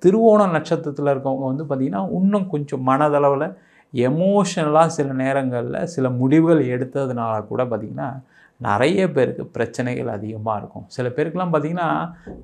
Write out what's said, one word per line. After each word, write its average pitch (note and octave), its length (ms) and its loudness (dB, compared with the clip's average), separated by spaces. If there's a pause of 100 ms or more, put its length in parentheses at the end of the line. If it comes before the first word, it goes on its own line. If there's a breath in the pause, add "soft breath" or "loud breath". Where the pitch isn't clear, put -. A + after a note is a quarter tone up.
திருவோண G#3+ 360 6
நட்சத்திரத்துல D3+ 760 0
இருக்கவங்க C3+ 400 -2
வந்து D#3 80 -6
பார்த்தீங்கன்னா, C#3+ 480 -4
இன்னும் F#3+ 380 0
கொஞ்சம் C#3 380 -4
மனதளவுல C#3+ 680 2 (380 soft breath)
எமோஷனலா D#3+ 920 2
சில D3 280 -2
நேரங்கள்ல C3 680 -2
சில C3 260 -2
முடிவுகள் C#3 580 4
எடுத்ததுனால B2 800 -4
கூட B2 180 -2
பார்த்தீங்கன்னா, B2 560 -6 (360 soft breath)
நிறைய C#3+ 540 2
பேருக்கு C3+ 340 0
பிரச்சனைகள் B2 600 -4
அதிகமா G#2+ 500 -6
இருக்கும். G2+ 300 -12
சில B2 220 -6
பேருக்குலாம் E3 440 -2
பார்த்தீங்கன்னா, D#3+ 580 -2 (320 loud breath)